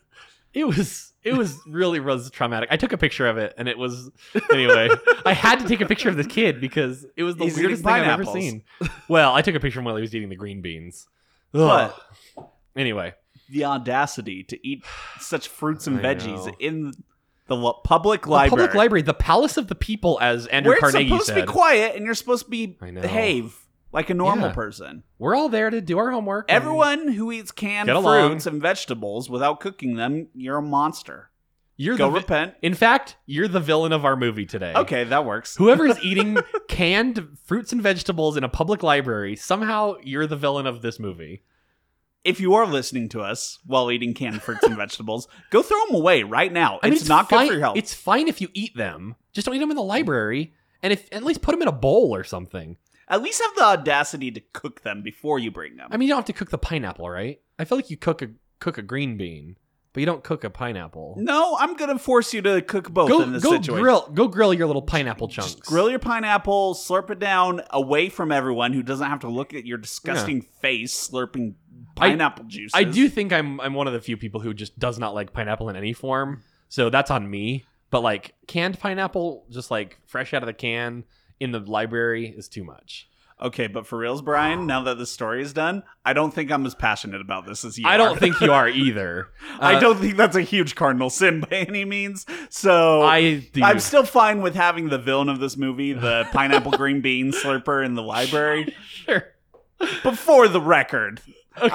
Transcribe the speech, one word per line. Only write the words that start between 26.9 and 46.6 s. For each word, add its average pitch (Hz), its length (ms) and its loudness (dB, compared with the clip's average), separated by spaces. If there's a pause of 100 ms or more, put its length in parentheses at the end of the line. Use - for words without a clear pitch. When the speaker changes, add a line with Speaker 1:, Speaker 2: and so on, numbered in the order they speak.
Speaker 2:
who 220 180 -4
eats 220 200 -10
canned 208 360 -6
Speaker 1:
get 143 80 -4
along. 147 340 4
Speaker 2:
fruits 160 160 -4
and 151 160 -6
vegetables 123 720 -4
without 143 280 -2
cooking 139 360 -8
them, 143 400 -4
you're 131 220 -8
a 147 40 -4
monster. 147 720 -4 (440)
Speaker 1:
You're 202 220 -4
Speaker 2:
Go 139 80 2
Speaker 1:
the 139 60 2
vi-, 170 80 0
Speaker 2:
repent. 170 420 -2
Speaker 1:
in 170 140 -2
fact, 247 500 2
you're 156 220 -2
the 185 120 0
villain 160 340 2
of 147 120 0
our 135 100 2
movie 113 300 -2
today. 90 300 -8
Speaker 2:
Okay, 123 300 0
that 135 200 0
works. 110 300 -6
Speaker 1:
Whoever's 254 440 6
Speaker 2:
<laughs> - 40 -12
Speaker 1:
eating 202 340 0 (300)
canned 185 760 0
fruits 214 300 -4
and 240 80 -2
vegetables 170 560 0
in 135 60 -2
a 123 60 -2
public 196 340 -2
library, 120 520 0
somehow 214 680 -2
you're 139 240 -4
the 151 80 -4
villain 139 320 -2
of 120 160 -8
this 117 160 -6
movie. 90 420 -12 (840)
Speaker 2:
If 185 160 -2
you 185 140 4
are 220 120 4
listening 127 420 -4
to 110 120 -8
us 104 440 -8
while 127 260 2
eating 120 220 -2
canned 113 280 -8
fruits 113 240 -4
and 113 120 2
<laughs> - 0 -
vegetables, 110 500 -8 (240)
go 226 100 6
throw 415 220 0
'em 359 120 -2
away 160 280 4
right 131 280 0
now. 151 320 0